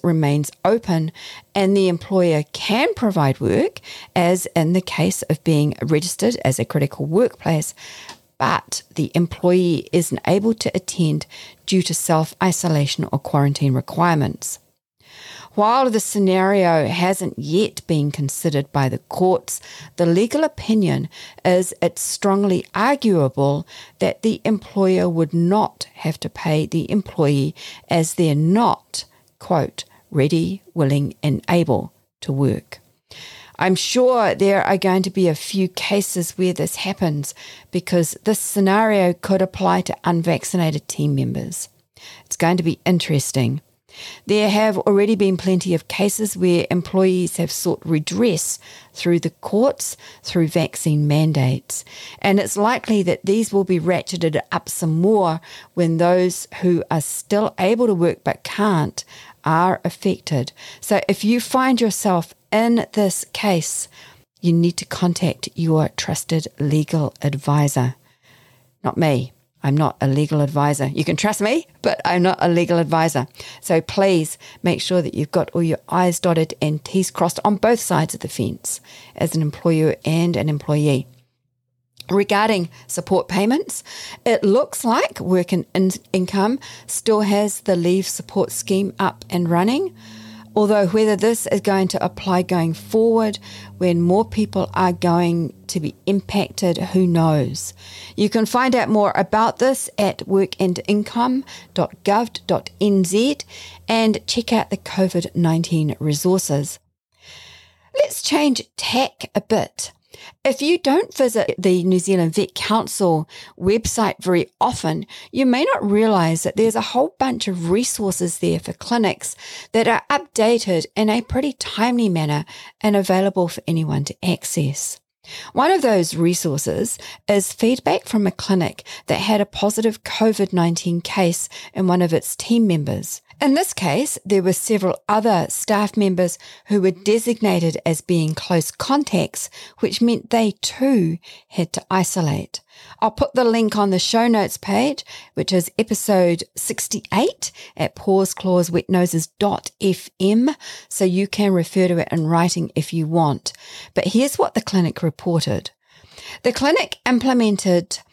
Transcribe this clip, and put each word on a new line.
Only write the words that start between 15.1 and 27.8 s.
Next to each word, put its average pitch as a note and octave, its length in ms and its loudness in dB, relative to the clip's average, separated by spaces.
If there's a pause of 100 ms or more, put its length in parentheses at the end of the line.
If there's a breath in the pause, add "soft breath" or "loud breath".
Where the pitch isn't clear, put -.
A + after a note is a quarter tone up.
While A#3+ 340 4
the A3 100 0
scenario F#3+ 840 2
hasn't F3 540 -2
yet D#3+ 480 -2
been D3 240 0
considered C#3+ 600 -4
by C#3 180 0
the B2+ 100 -4
courts, - 600 -2 (360 loud breath)
the F3 100 0
legal A3+ 380 2
opinion F#3 640 0 (340 loud breath)
is F#3 380 2
it's E3+ 180 -2
strongly G3 640 0 (120)
arguable E3+ 880 2 (320 loud breath)
that - 240 -2
the A3 240 0
employer F#3+ 640 0
would E3 240 0
not F3 600 0
have - 240 -6
to D#3+ 100 -8
pay D#3 380 -2
the - 240 -4
employee D3 640 0 (340 loud breath)